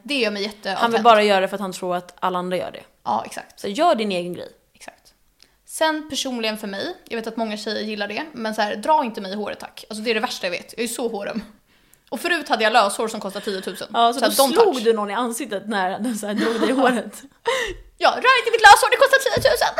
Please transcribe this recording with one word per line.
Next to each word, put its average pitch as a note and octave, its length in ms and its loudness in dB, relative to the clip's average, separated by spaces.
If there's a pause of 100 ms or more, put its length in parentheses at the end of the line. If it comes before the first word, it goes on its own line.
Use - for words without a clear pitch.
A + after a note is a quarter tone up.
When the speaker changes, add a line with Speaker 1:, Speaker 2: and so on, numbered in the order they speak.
Speaker 1:
Det C#4+ 120 -4
gör A3+ 160 0
mig G3+ 120 -6
jätteavtänd. G3+ 360 -6
Speaker 2:
Han A#3 140 2
vill A3 100 2
bara A3 200 8
göra G3+ 180 4
det F#3+ 80 0
för G3+ 80 -6
att G#3 40 -8
han F#3 120 -6
tror F3+ 240 -4
att F3+ 240 -10
alla F3+ 180 -2
andra F3+ 180 -4
gör - 140 -6
det. - 120 -16 (220)
Speaker 1:
Ja, - 220 -2
exakt. - 340 -16
Speaker 2:
Så G3 80 -8
gör D4+ 260 2
din G#3 180 -2
egen F3 200 -4
grej. - 160 -12 (260)
Speaker 1:
Exakt. - 400 -20 (520)
Sen D#4 440 -2
personligen A#3 480 -4
för G#3+ 80 -10
mig, G#3 300 -8 (120)
jag A#3 80 -6
vet A3+ 100 -6
att A3+ 100 -8
många A3 200 -4
tjejer G#3+ 260 -6
gillar G#3 260 -6
det, A#3 240 -6
men A3 220 -8
så A3 80 -2
här, G#3 140 -2
dra D4+ 280 2
inte A3 160 -6
mig F#3+ 120 -10
i - 20 -6
håret, - 260 -8
tack. - 300 -16
Alltså, G#3 140 -10
det A#3+ 60 0
är A3 40 0
det A3 60 0
värsta - 260 -4
jag F3+ 40 -4
vet. - 260 -10
Jag A#3 80 -4
är A#3 40 -4
så A#3+ 200 -4
håröm. G#3 340 -6 (680)
Och B3 100 -6
förut E4+ 280 -2
hade A3+ 160 2
jag G#3+ 80 4
löshår A3 360 2
som G#3+ 120 -8
kostade G3 240 -8
tiotusen. F#3+ 480 -6
Speaker 2:
Ja, A#3 200 4
så C4 80 -6
Speaker 1:
Så - 60 2
Speaker 2:
då - 40 2
Speaker 1:
här, - 60 0
don't C4+ 160 4
Speaker 2:
slog F#4+ 220 6
Speaker 1:
touch. A#3+ 100 -4
Speaker 2:
du A3+ 80 6
någon G#3 180 -2
i G3 40 -4
ansiktet A#3 540 -4
när G3 300 -2
den A3 200 -4
så G#3 80 -8
här G3+ 80 -4
drog A3+ 260 0
dig A3 100 2
i - 20 0
håret. B3 560 0
Speaker 1:
<laughs> - 40 -20 (680)
Ja, E4 120 4
rör B4 280 2
inte A#4 140 -2
mitt A#4 100 0
löshår, G#4+ 280 10
det B4 60 4
kostar C5+ 220 4
tiotusen. - 500 2 (120)